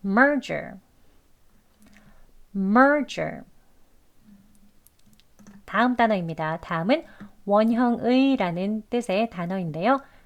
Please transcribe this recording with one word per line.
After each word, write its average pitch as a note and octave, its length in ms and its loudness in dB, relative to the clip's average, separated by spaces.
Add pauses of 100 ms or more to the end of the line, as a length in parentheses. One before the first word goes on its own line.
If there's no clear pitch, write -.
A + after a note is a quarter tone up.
merger. G3+ 720 0 (1800)
merger. G#3+ 880 0 (2250)
다음 A#3+ 300 0
단어입니다. E3+ 640 0
다음은 G3 440 -2 (400)
원형의라는 A3 1500 2
뜻의 A3+ 400 -2
단어인데요. F#3 680 -2 (260)